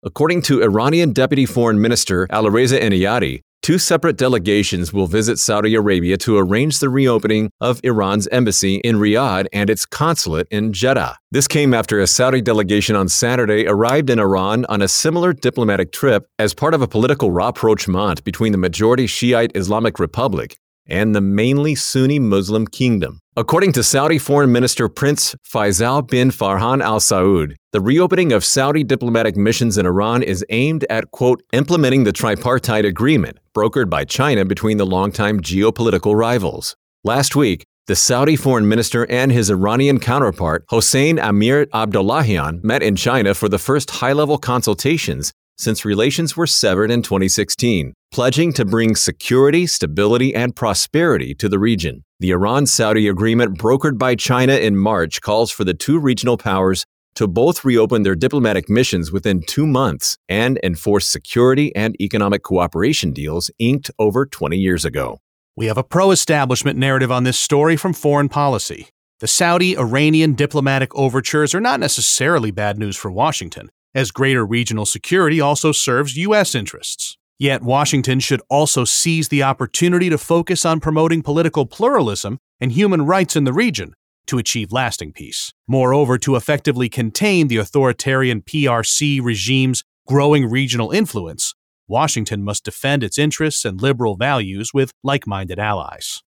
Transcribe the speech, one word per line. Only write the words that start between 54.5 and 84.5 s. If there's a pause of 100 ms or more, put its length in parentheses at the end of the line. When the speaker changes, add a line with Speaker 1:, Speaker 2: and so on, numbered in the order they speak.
Speaker 1:
in
March
calls
for
the
two
regional
powers (300)
to
both
reopen
their
diplomatic
missions
within
two
months (120)
and
enforce
security
and
economic
cooperation
deals
inked
over
twenty
years
ago. (360)
Speaker 2:
We
have
a
pro-establishment
narrative
on
this
story
from
Foreign
Policy. (300)
The
Saudi-Iranian
diplomatic
overtures
are
not
necessarily
bad
news
for
Washington, (240)
as
greater
regional
security
also
serves
U
S
interests. (220)
Yet
Washington
should
also
seize
the
opportunity
to
focus
on
promoting
political
pluralism (200)
and
human
rights
in
the
region (320)
to
achieve